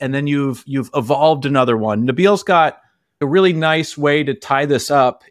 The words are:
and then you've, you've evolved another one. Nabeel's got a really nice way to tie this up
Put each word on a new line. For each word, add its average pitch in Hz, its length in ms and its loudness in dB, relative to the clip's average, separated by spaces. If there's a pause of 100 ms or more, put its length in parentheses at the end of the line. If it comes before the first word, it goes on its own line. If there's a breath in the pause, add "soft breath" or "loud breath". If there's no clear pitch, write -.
and 135 140 -6
then 143 120 -4
you've, 139 400 -2
you've 135 280 -6
evolved 143 520 0
another 127 300 2
one. 107 300 -2
Nabeel's 185 360 2
got 165 360 2 (420)
a 143 60 -2
really 185 260 2
nice 160 440 -2
way 147 280 2
to 135 100 -4
tie 143 320 -2
this 143 240 -2
up 131 400 2